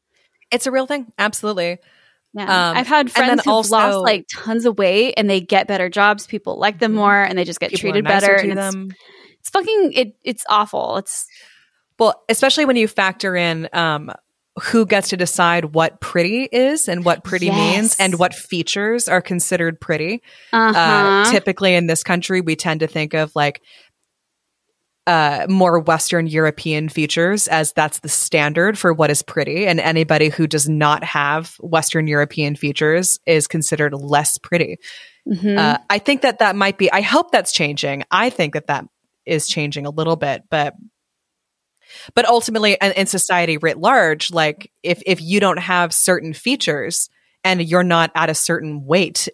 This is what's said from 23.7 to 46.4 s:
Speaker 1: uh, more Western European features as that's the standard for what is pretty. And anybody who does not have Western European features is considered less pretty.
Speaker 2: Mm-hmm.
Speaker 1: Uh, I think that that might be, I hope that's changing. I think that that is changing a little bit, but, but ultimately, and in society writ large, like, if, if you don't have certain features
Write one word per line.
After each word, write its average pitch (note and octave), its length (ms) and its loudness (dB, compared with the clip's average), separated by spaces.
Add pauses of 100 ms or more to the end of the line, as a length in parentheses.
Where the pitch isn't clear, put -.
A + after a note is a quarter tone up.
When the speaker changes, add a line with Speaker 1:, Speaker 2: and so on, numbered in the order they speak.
Speaker 1:
uh, D3 440 2
more F3+ 300 4
Western E3 480 0
European D#3 600 0
features E3+ 640 0
as D#3 240 0
that's D#3 260 0
the - 100 -14
standard E3 680 0
for F3 160 2
what D#3 160 2
is D3 120 0
pretty. D#3 460 -4
And E3+ 120 2
anybody D#3+ 500 2
who D#3 180 0
does D3+ 220 0
not D3+ 340 2
have D3+ 560 -4
Western D#3+ 480 -2
European D3 480 -2
features D#3 720 0
is D#3+ 220 4
considered D3 460 -2
less C#3+ 440 0
pretty. - 400 -4 (500)
Speaker 2:
Mm-hmm. G3+ 300 -2
Speaker 1:
Uh, D3+ 200 2 (120)
I G3+ 100 2
think C#4 220 0
that B3+ 180 2
that G3+ 160 4
might G3 220 0
be, F#3+ 140 2
I F#3+ 100 2
hope C#4+ 300 0
that's G#3 200 2
changing. C#3+ 600 -2
I G#3+ 180 2
think D#3 240 -2
that D3+ 140 -8
that C#3+ 180 -4 (400)
is D3+ 220 -2
changing D3 380 -6
a C#3+ 40 -8
little D#3+ 260 -2
bit, C#3+ 340 -4
but, D3 240 -2 (1400)
but A#3 100 4
ultimately, A3 540 2
and G3 140 2
in G3 120 0
society F3 520 0
writ D#3 220 -2
large, F3 520 2
like, D#3 400 -2 (120)
if, E3+ 220 -2
if F3 160 0
you F#3 200 0
don't F3+ 180 2
have F3 340 -2
certain D#3+ 400 0
features D#3 760 -4 (340)